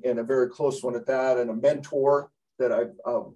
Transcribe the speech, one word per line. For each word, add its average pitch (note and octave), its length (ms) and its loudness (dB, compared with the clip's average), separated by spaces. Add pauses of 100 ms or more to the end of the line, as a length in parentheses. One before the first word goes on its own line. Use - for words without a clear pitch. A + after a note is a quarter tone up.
and A#2+ 140 0
a A#2 40 -2
very B2 280 2
close C3+ 320 -4
one B2 120 -4
at A2+ 120 -8
that, C3 320 2
and A#2+ 100 0
a A2 60 -4
mentor C#3+ 760 2 (280)
that B2 140 2
I, A#2 100 2 (260)
uh, A#2 140 -2 (140)